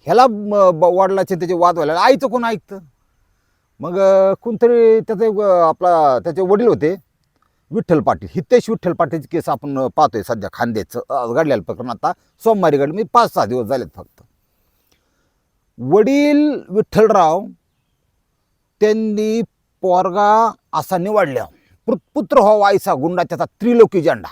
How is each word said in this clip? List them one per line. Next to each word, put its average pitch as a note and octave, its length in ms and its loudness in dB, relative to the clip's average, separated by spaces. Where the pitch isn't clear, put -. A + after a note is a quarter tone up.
ह्याला A3 260 4
म-, G#3 480 2
ब-, D#3 100 0
वडिलाचे F#3+ 500 0
त्याचे F3 200 -4
वाद F3 200 2
व्हायला, D#3+ 260 -2
आईचं C4 260 2
कोण A#3+ 180 -4
ऐकतं? G#3+ 340 -8
मग, F3 160 -6
अ, F#3+ 420 4
कोणतरी A#3 600 2
त्याचा A3 260 -4
एक, G#3 140 -2
अ, F3+ 280 4
आपला, D#3 500 2
त्याचे D#3+ 240 -4
वडील G3+ 240 2
होते, E3 300 0
विठ्ठल E3 300 0
पाटील, F#2+ 340 -4
हितेश G#3+ 360 0
विठ्ठल F#3+ 220 -4
पाटीलची D#3 380 -4
केस E3 180 -6
आपण, C#3+ 300 -6
अ, C3 180 -2
पाहतोय A#2 260 0
सध्या G2+ 300 -8
खांद्याचं, A#2 480 -6
अ, B2+ 160 -4
घडलेलं B2 360 -2
प्रकरण A2+ 280 -12
आता D3 220 -6
सोमवारी F#3 320 2
घडलं, C#3 180 -2
म्हणजे G#3+ 180 -6
पाच A3+ 220 2
सहा D3 100 0
दिवस A#2 220 -4
झालेत A#2+ 200 -4
फक्त. - 260 -20
वडील C#4 880 2
विठ्ठलराव G3 800 2
त्यांनी G#3+ 640 -2
पोरगा G3+ 720 2
असा D3+ 260 -4
निवडल्या, E3+ 460 -2
पु-, A#3 120 -2
पुत्र C#4 240 -4
हो G#3+ 180 2
व्हायचा G3+ 380 -2
गुंडा, E3+ 280 -6
त्याचा E3 220 -6
त्रिलोकी A3 580 -2
झेंडा. C3+ 300 -4